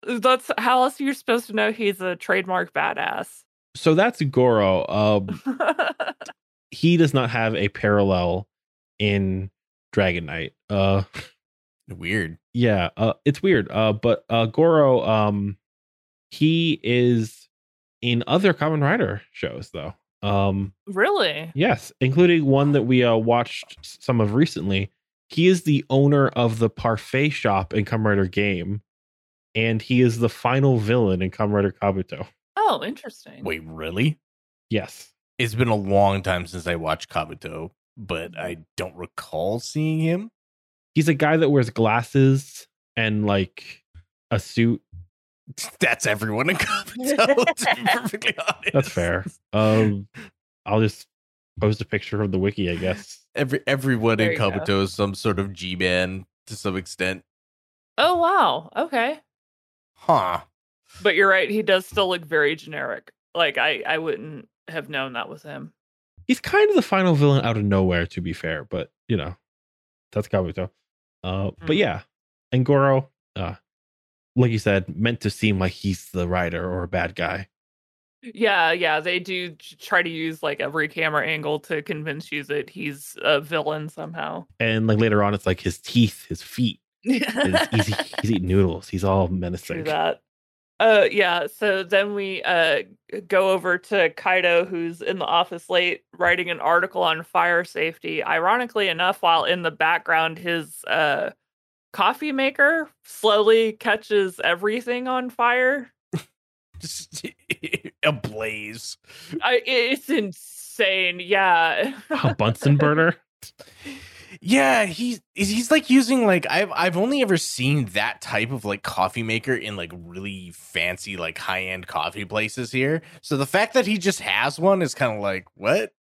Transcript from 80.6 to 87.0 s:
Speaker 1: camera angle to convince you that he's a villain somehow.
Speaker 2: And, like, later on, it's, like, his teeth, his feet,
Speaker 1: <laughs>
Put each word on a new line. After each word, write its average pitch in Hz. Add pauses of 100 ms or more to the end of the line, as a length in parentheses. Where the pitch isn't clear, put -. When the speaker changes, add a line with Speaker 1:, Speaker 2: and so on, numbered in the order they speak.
Speaker 1:
camera 151
angle 156
to 156
convince 151
you 147
that 143
he's -
a 156
villain 151
somehow. 160 (140)
Speaker 2:
And, 110
like, 107
later 104
on, 101
it's, 98
like, 92
his 90
teeth, -
his 80
feet, - (120)
Speaker 1:
<laughs> -